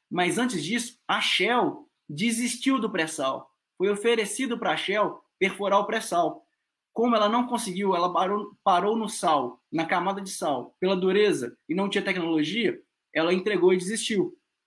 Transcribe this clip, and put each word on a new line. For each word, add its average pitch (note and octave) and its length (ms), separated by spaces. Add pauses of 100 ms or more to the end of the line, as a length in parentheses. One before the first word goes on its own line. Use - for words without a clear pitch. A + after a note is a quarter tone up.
mas E3 280
antes A3+ 260
disso, G#3+ 440
a G#3 140
Shell G#3 680 (220)
desistiu A#3 720
do G#3+ 100
pré-sal. D3 640 (260)
Foi F#3+ 120
oferecido A3 680
pra F3 180
Shell G3 460 (160)
perfurar G3 420
o G3+ 60
pré-sal. F#3 580 (480)
Como A#3+ 240
ela G#3 140
não A#3+ 180
conseguiu, G3 480
ela F3 160
parou, F#3+ 520
parou G3 320
no G#3+ 140
sal, C#3+ 520 (100)
na D#3+ 140
camada F#3+ 360
de F#3+ 80
sal, C#3 500
pela F#3+ 160
dureza, F#3 640 (100)
e D#3 60
não G3 160
tinha G3 140
tecnologia, E3+ 800 (300)
ela E3 220
entregou F#3 400
e F#3 40
desistiu. G3+ 600 (300)